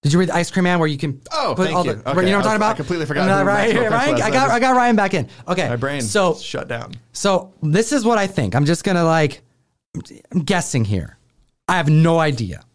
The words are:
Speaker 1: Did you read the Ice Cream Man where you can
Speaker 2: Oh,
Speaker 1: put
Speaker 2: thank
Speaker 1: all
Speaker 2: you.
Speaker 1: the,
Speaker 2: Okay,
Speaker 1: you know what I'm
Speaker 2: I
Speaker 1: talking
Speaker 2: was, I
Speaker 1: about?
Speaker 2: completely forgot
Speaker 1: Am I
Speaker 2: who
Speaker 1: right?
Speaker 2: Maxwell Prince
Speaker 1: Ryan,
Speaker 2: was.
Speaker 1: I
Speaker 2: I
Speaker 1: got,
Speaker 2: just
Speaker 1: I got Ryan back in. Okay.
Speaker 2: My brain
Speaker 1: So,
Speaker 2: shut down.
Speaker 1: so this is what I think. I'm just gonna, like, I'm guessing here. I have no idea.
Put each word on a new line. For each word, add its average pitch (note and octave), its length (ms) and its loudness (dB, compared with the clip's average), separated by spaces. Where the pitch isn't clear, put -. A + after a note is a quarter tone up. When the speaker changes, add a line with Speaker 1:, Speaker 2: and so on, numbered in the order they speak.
Speaker 1:
Did C#3+ 100 2
you E3+ 60 4
read F3+ 120 2
the - 60 -6
Ice F3 140 -2
Cream F#3 140 0
Man F3+ 140 2
where D#3+ 100 2
you D3 80 -4
can C#3 240 -6
Speaker 2:
Oh, C#4+ 240 -2
Speaker 1:
put F3+ 100 0
Speaker 2:
thank D#3+ 100 -2
Speaker 1:
all F3 80 0
Speaker 2:
you. A2 100 -2
Speaker 1:
the, A2 160 -8
Speaker 2:
Okay, F3+ 160 0
Speaker 1:
you F#3+ 40 2
know G3+ 80 2
what - 0 -
I'm - 0 -
Speaker 2:
I G3 40 0
Speaker 1:
talking - 20 -2
Speaker 2:
was, - 20 2
I A2 100 0
Speaker 1:
about? G#3+ 200 0
Speaker 2:
completely D#3+ 300 -4
forgot D3 220 0
Speaker 1:
Am G3 80 4
I G3 40 2
Speaker 2:
who F#3+ 60 0
Speaker 1:
right? G3+ 100 2
Speaker 2:
Maxwell A#3 140 2
Prince A3 40 0
Speaker 1:
Ryan, C4+ 220 0
Speaker 2:
was. - 80 0
Speaker 1:
I - 40 0
Speaker 2:
I A3 40 0
Speaker 1:
got, C4 140 2
Speaker 2:
just C4+ 100 2
Speaker 1:
I A#3+ 60 0
got B3+ 160 4
Ryan A#3+ 200 4
back G3 180 0
in. D3 140 -2
Okay. F3 220 -2
Speaker 2:
My A#2+ 80 -2
brain C3+ 260 -4
Speaker 1:
So, E3 340 0
Speaker 2:
shut - 320 -10
down. A#2 260 -10
Speaker 1:
so - 400 -2
this F3+ 300 0
is C4 120 0
what A#3 140 2
I G3 80 0
think. A#2+ 280 -2
I'm C#3 100 2
just E3 180 0
gonna, F3 220 0
like, D#3+ 380 0
I'm F3+ 80 0
guessing D3 440 0
here. F#2+ 340 -4
I F3+ 80 2
have D#3 140 0
no D#3+ 280 4
idea. B2 440 -2